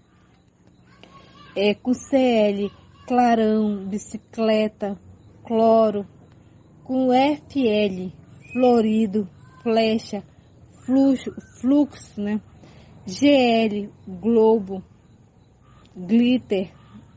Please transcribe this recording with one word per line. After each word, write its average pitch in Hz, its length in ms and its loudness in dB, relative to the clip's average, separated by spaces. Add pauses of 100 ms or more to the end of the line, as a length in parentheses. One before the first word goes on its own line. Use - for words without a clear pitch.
(1600)
É, 202 180 0
com 247 200 -4
C 254 240 -2
L, 214 540 0 (360)
clarão, 220 800 0
bicicleta, 214 1120 -4 (460)
cloro. 220 640 2 (760)
Com 262 300 0
F 277 540 0
L, 196 460 -2 (380)
florido, 220 760 0 (320)
flecha, 220 640 -2 (600)
fluxo, 262 480 0 (260)
fluxo, 277 600 -2
né? 208 200 -6 (640)
G 196 240 0
L, 226 600 2 (180)
globo, 202 760 0 (1120)
glitter. 214 760 0 (460)